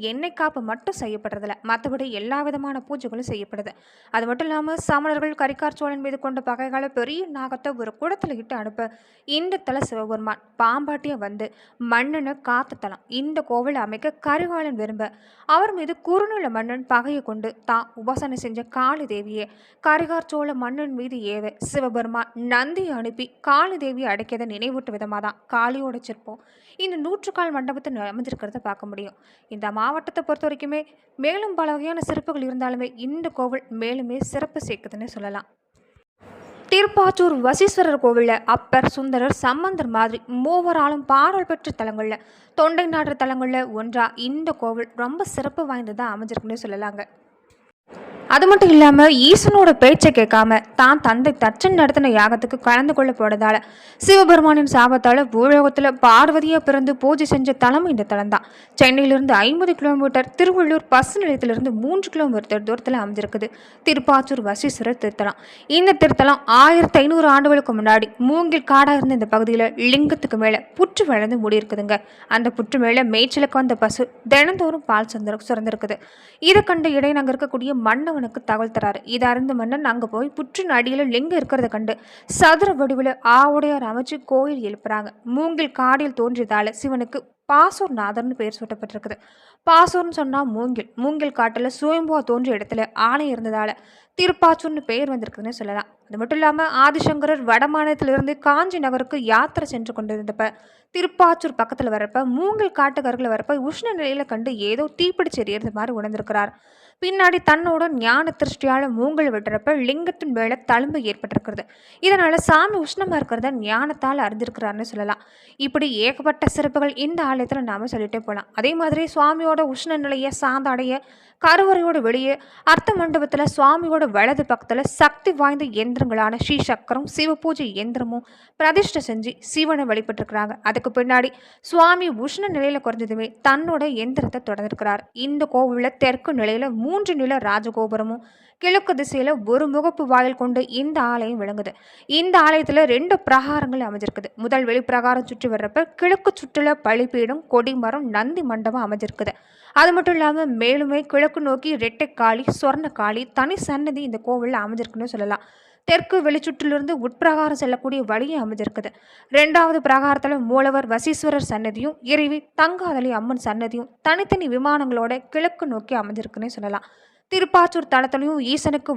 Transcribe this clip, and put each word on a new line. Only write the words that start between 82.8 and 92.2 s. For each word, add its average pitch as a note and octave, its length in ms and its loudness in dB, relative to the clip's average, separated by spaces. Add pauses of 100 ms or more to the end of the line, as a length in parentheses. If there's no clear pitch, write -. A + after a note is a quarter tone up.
வடிவுல C4+ 300 0 (260)
ஆவுடையார் D4 540 4
அமைச்சு B3+ 260 -6 (140)
கோயில் C4+ 380 0
எழுப்புறாங்க. G#3 400 -6 (280)
மூங்கில் D#4 420 -2
காடில் C4+ 400 0
தோன்றியதால A3 600 -2
சிவனுக்கு B3+ 400 -6 (300)
பாசூர் E4 500 4
நாதர்னு A#3 400 -4
பெயர் G#3+ 180 -6
சூட்டப்பட்டிருக்குது. G#3+ 580 -12 (500)
பாசூர்னு E4+ 520 4
சொன்னா C#4 240 -2 (140)
மூங்கில், A#3 320 -6 (140)
மூங்கில் D4 360 -2
காட்டுல A#3+ 400 0
சுயம்புவா D#4 420 0 (100)